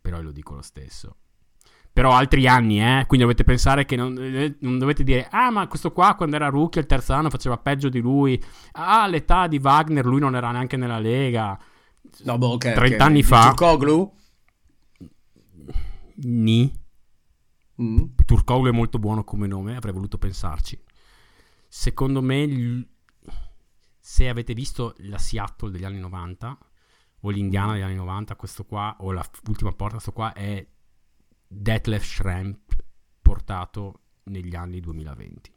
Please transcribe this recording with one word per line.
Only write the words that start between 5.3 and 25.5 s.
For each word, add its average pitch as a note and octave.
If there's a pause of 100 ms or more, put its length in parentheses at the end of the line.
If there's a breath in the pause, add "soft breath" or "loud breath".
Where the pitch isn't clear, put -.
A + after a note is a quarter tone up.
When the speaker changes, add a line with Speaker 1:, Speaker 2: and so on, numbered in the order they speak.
Speaker 1:
"Ah, B3
ma G3+
questo -
qua F#3
quando D3+
era D3+
rookie D3+
al C#3+
terzo -
anno D3+
faceva B2+
peggio C#3
di B2
lui. C3 (320 soft breath)
Ah, G3
all'età F3
di D3+
Wagner D3
lui C3
non C3+
era A#2+
neanche B2+
nella A#2+
Lega." A2 (640 soft breath)
Speaker 2:
No, B2
boh, B2
ok, A#2+
Speaker 1:
Trenta A#2+
Speaker 2:
ok. G#2+
Speaker 1:
anni D3
fa. A#2
Speaker 2:
Turkoglu? D#3+ (2000 loud breath)
Speaker 1:
Ni. A#2 (1080)
Speaker 2:
Mm. A2 (260)
Speaker 1:
Turkoglu B2+
è A#2
molto A#2
buono G#2
come G#2
nome, G2
avrei A#2+
voluto F#2+
pensarci. - (880)
Secondo C3+
me, C3+
l-, B2 (1120 soft breath)
se -
avete A#2+
visto A#2+
la G2+
Seattle G#2+